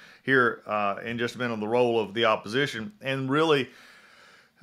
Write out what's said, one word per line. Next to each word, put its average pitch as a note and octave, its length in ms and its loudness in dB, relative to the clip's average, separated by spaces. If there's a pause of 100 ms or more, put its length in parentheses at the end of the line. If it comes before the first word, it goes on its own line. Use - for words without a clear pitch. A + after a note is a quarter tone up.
(240)
here, B2+ 420 2
uh, G#2 380 -2
in A#2 120 -6
just A#2 200 -4
a - 20 -16
minute A#2+ 140 -4
on A2 80 -6
the G#2 80 -4
role A#2+ 320 4
of G2 120 -4
the A2+ 120 0
opposition, A2 760 0
and C3+ 300 -4
really... C#3+ 400 2 (920)